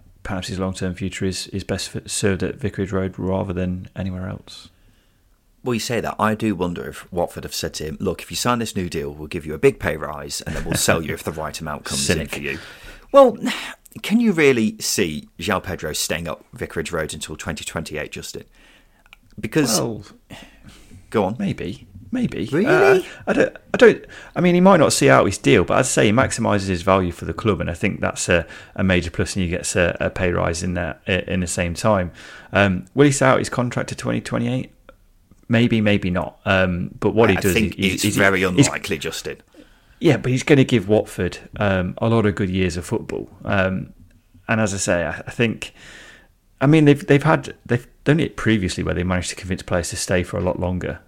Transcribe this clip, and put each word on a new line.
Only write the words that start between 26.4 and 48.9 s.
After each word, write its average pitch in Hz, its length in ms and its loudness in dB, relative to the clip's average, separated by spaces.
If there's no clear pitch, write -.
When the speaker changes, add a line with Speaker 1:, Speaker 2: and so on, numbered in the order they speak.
Speaker 1:
his 87 140 -2
value 92 300 2
for 90 140 -12
the 87 100 -4
club, 95 260 0
and 82 80 -2
I 85 60 -4
think 98 240 -4
that's - 300 -4
a, 85 180 2
a - 80 -2
major 90 280 2
plus, - 240 -4
and 95 80 -2
he 85 60 -2
gets - 260 -4
a, 87 240 2
a 90 100 -2
pay 92 220 0
rise 87 320 -2
in 90 100 -2
that, 85 340 -6
in 90 340 -2
the 87 60 -2
same 87 280 -2
time. 92 360 0
Um, 95 340 2
will 139 100 8
he 143 60 6
see 139 140 2
out 123 140 6
his - 100 -4
contract 123 400 -4
to 117 60 -8
twenty 117 260 -4
twenty-eight? 120 500 -4
Maybe, 117 300 4
maybe 104 300 2
not. 87 340 -4
Um, 92 540 0
but 104 120 2
what 107 180 6
he 92 80 4
Speaker 2:
I - 40 -2
Speaker 1:
does, 95 120 2
Speaker 2:
think 98 220 0
Speaker 1:
he, 95 180 0
Speaker 2:
it's - 100 -2
Speaker 1:
he's, 104 140 0
Speaker 2:
very 98 240 4
Speaker 1:
he's 92 60 2
Speaker 2:
unlikely, 76 320 -6
Justin. 78 380 -8
Speaker 1:
Yeah, 131 180 4
but 123 140 -4
he's 127 120 -2
gonna 135 200 6
give 110 240 2
Watford, 104 500 0
um, 92 420 0
a 113 100 0
lot 113 160 4
of 101 100 2
good 98 140 0
years 92 280 0
of 85 80 -6
football. - 440 -6
Um, 95 480 -2
and 113 140 0
as 98 120 0
I 98 40 -6
say, 87 280 0
I, 73 60 -4
I - 200 -12
think, - 420 -2
I 135 60 4
mean, 151 180 8
they've, 143 200 6
they've 139 180 4
had, 151 320 0
they've 120 220 -2
done 156 160 4
it - 160 -2
previously 95 480 0
where 85 100 -2